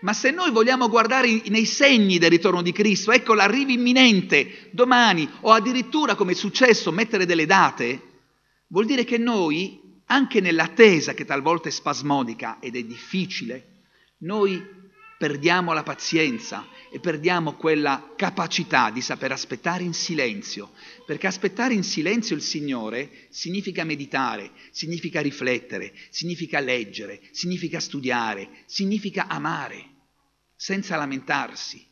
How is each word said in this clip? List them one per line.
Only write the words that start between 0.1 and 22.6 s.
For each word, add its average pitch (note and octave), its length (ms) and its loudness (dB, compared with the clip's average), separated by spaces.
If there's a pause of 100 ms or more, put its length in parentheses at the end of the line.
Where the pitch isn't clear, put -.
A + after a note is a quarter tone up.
se C4 200 0
noi F4+ 180 0
vogliamo A#3+ 400 4
guardare A#3 380 4
i, A3 180 0
nei G#3+ 180 2
segni G#3+ 540 4
del E3+ 100 6
ritorno F3 320 4
di F3 120 -2
Cristo, G#3 380 2
ecco A#3 220 4
l'arrivo G#3+ 380 4
imminente, A#3+ 1000 2
domani, A#3 540 4 (140)
o G#3+ 100 2
addirittura, A#3+ 640 2
come F#3 180 0
è - 20 2
successo, G#3 580 4
mettere G3+ 320 0
delle E3+ 220 2
date, C3+ 560 2 (680)
vuol G3+ 180 0
dire B3 180 2
che B3 120 -2
noi, G3 920 -2
anche B3 340 2
nell'attesa E3 760 6
che D3 100 -10
talvolta D#3 440 -2
è - 20 -6
spasmodica B2+ 880 -4
ed B2 160 -12
è B2 80 -8
difficile, A#2+ 1000 -8 (340)
noi G3 420 0 (580)
perdiamo E3 540 0
la D#3 120 -2
pazienza C3+ 840 -4 (240)
e - 80 -14
perdiamo D#3 560 -2
quella D3 640 -2
capacità E3 720 0
di A#2 100 -8
saper C3 300 -6
aspettare E3+ 540 -6
in E3+ 100 -6
silenzio, A2+ 800 -6 (340)
perché D#3 220 -4
aspettare A#3 460 -2
in G3 100 0
silenzio F#3+ 500 -2
il C#3+ 80 -8
Signore C3 880 -8